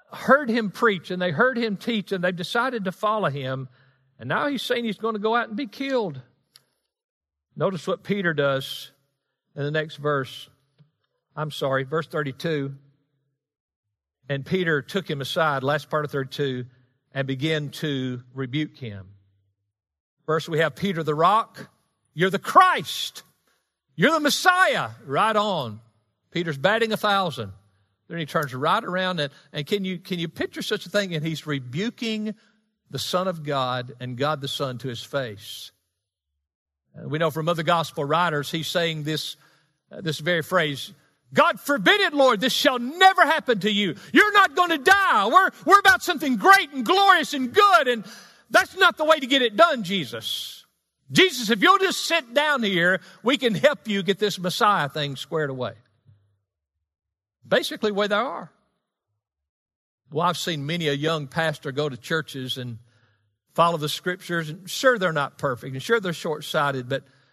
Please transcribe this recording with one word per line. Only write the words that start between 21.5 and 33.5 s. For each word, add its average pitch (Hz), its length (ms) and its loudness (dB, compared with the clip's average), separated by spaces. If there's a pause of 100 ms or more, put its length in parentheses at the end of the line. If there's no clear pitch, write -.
"You're 180 160 0
the 190 80 -2
Christ. - 840 2 (720)
You're 233 160 4
the 320 80 2
Messiah." 294 680 2 (140)
Right 185 300 0
on. 156 460 -2 (500)
Peter's 165 280 -6
batting 220 340 2
a 208 40 -2
thousand. 175 560 -2 (560)
Then 165 100 -10
he 156 80 -6
turns 139 280 -4
right 165 280 0
around 185 380 -2
and, 139 120 -4 (200)
and 151 140 -8
can 208 180 -2
you, 185 140 -6
can 180 200 -8
you 165 100 -4
picture 320 340 -8
such - 240 -6
a - 20 -16
thing? 190 260 -4
And 156 120 -4
he's 156 200 -6
rebuking 208 880 -6 (560)
the 135 80 -10
Son 185 300 -2
of 165 160 -6
God 127 560 -4